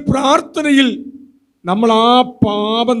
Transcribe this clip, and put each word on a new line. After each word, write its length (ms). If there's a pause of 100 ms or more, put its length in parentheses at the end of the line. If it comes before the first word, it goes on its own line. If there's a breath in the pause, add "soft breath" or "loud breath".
പ്രാർത്ഥനയിൽ 800 (760)
നമ്മൾ 240 (180)
ആ 20 (380)
പാപം 540